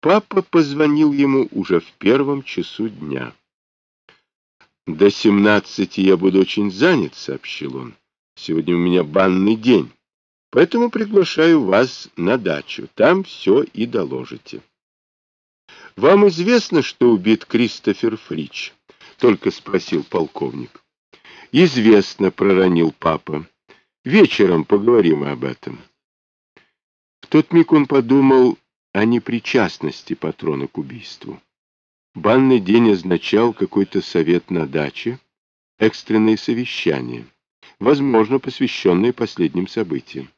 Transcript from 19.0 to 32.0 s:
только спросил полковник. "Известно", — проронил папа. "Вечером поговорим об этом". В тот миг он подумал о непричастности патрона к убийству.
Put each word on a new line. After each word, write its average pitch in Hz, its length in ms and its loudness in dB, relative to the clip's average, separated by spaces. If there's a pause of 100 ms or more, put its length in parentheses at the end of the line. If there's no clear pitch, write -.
только 107 320 2
спросил 87 540 -6
полковник. 69 760 -8 (680)
"Известно", — 113 800 4
проронил 90 680 2
папа. 78 520 -6 (560)
"Вечером 110 600 2
поговорим 101 600 2
об 69 180 -8
этом". - 380 -10 (1400)
В - 60 -20
тот - 260 0
миг 165 200 4
он 147 140 4
подумал 131 680 4 (360)
о 101 120 0
непричастности 113 1120 -4
патрона 76 540 -6
к - 100 -12
убийству. - 640 -16 (720)